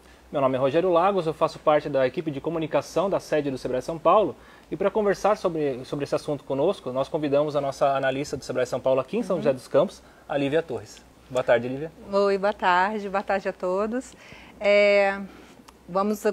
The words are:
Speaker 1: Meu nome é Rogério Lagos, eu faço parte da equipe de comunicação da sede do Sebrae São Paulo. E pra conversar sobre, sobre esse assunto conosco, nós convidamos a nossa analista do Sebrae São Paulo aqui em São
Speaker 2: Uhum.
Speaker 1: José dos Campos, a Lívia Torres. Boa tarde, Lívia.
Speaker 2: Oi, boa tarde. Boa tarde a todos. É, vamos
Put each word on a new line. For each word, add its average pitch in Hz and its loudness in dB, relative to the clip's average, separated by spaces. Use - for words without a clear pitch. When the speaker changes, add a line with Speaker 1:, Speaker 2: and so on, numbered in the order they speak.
Speaker 1:
Meu 147 -2
nome 131 2
é - -2
Rogério 156 2
Lagos, 175 2
eu 156 -2
faço - -4
parte 151 2
da 135 2
equipe 156 -4
de 135 -8
comunicação 160 -2
da 185 -2
sede 147 -2
do 131 -4
Sebrae 127 -4
São 165 -8
Paulo. 170 4
E 160 -6
pra 196 0
conversar 202 2
sobre, 147 -2
sobre 147 -6
esse 139 -4
assunto 147 -6
conosco, 139 -2
nós 135 -4
convidamos 147 0
a 147 0
nossa 139 0
analista 135 -2
do 131 -12
Sebrae 127 -2
São 127 -4
Paulo 131 2
aqui 190 -6
em 240 -2
São 185 -2
Speaker 2:
Uhum. 143 -4
Speaker 1:
José 143 4
dos 127 -8
Campos, 156 2
a 147 -4
Lívia 143 0
Torres. 107 -10
Boa 127 -2
tarde, 123 4
Lívia. 143 -8
Speaker 2:
Oi, 196 2
boa 202 0
tarde. 202 0
Boa 190 -4
tarde 196 -2
a 185 -2
todos. 214 -4
É, 202 4
vamos 208 -2